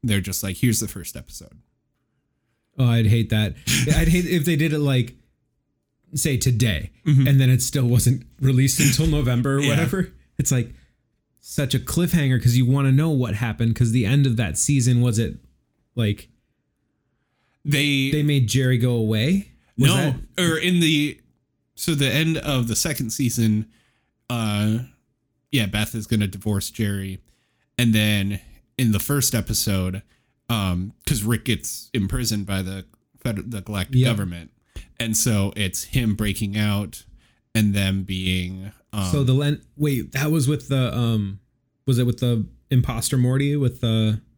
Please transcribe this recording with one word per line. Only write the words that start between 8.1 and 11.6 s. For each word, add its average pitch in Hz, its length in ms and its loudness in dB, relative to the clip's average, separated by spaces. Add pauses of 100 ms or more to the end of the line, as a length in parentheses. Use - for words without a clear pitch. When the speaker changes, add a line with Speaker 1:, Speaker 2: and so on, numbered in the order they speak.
Speaker 2:
released 131 380 2
until 147 260 2
November 135 520 0
or 139 40 0
Speaker 1:
Yeah. 139 80 0
Speaker 2:
whatever. 170 420 0 (280)
It's 135 120 0
like 123 220 -2 (680)
such - 360 -4